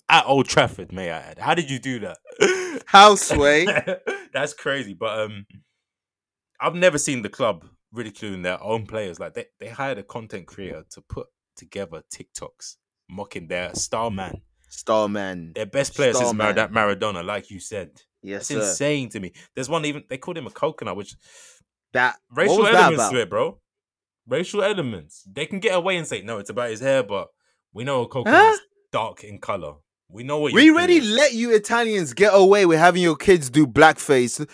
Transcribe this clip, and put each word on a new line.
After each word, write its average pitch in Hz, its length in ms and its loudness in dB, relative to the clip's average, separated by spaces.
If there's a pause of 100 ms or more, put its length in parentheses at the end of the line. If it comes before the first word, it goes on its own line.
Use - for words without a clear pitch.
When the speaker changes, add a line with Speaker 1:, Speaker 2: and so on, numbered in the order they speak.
Speaker 1:
at 151 180 4
Old 139 200 2
Trafford, - 460 -2
may 90 180 -8
I 80 80 -8
add. - 200 -18
How 139 160 -2
did 156 160 -4
you 135 80 -6
do 120 220 -10
that? 359 840 -6
<laughs> - 40 -20
Speaker 2:
How 208 300 10
sway? 147 500 2 (640)
Speaker 1:
That's 143 200 -4
crazy. 131 420 -8
But, 110 240 -6
um, 104 280 -8 (1120)
I've 156 140 -2
never 175 240 2
seen 131 240 -4
the 101 60 -8
club 101 360 -4 (280)
ridiculing 107 500 -12
their 90 200 -4
own 110 240 -4
players. 101 340 -10
Like, 85 140 -12
they, 117 120 -12 (120)
they 104 100 -18
hired 127 300 -8
a 98 40 -16
content 107 440 -16
creator 85 440 -16
to - 120 -20
put - 240 -14 (300)
together 82 460 -14 (100)
TikToks - 640 -18 (320)
mocking 90 400 -14
their 90 260 -8
star 113 360 -6
man. 92 300 -10 (280)
Speaker 2:
Star 107 400 -2
man. 92 460 -8
Speaker 1:
Their 107 120 -8
best 135 280 -4
player 131 180 0
Speaker 2:
Star 123 140 0
Speaker 1:
since 113 100 -2
Mar-, 107 180 0
Speaker 2:
man. - 20 0
Speaker 1:
that 107 160 -2
Maradona, 101 520 -2
like 95 260 -8
you 95 100 -16
said. 92 420 -12 (200)
Speaker 2:
Yes, 101 260 -12
Speaker 1:
That's 113 180 -4
Speaker 2:
sir. 98 40 -2
Speaker 1:
insane 139 400 -2
to 104 100 -10
me. 92 120 -12 (220)
There's 127 140 -10
one 156 160 -4
even, 147 240 -6
they 131 100 -10
called 175 180 -12
him 135 100 -12
a 98 40 -14
coconut, 117 460 -6
which 101 180 -14 (800)
Speaker 2:
That, 123 240 0 (120)
what 123 140 -8
Speaker 1:
racial 185 160 4
Speaker 2:
was 208 140 4
that - 20 6
Speaker 1:
elements 160 300 4
Speaker 2:
about? 101 80 -2
Speaker 1:
to 123 80 0
it, 95 100 -6
bro. 135 300 -4 (680)
Racial 185 340 -4
elements. 135 600 -6 (100)
They 147 140 -8
can 196 140 -10
get 190 160 0
away 180 200 -2
and 156 100 -6
say, 117 160 -8
"No, 107 160 -10
it's 101 120 -14
about 120 200 -6
his 110 100 -10
hair," 135 240 0
but 98 240 -6 (440)
we 110 120 -12
know 135 160 -2
a 113 40 -4
Speaker 2:
Huh? 117 40 -10
Speaker 1:
coconut's 381 520 4 (320)
dark 110 300 -6
in 104 160 -18
color. 82 360 -8 (340)
We 107 160 -16
know 147 140 -4
what 143 140 -2
Speaker 2:
We 233 120 8
Speaker 1:
you're 311 100 6
Speaker 2:
already 349 260 4
Speaker 1:
doing. 214 140 -2
Speaker 2:
let 269 200 4
you 233 200 0
Italians 214 580 0
get 196 220 4
away 196 320 8
with 160 120 4
having 180 240 6
your 165 140 2
kids 165 340 2
do 143 160 4
blackface, 139 880 4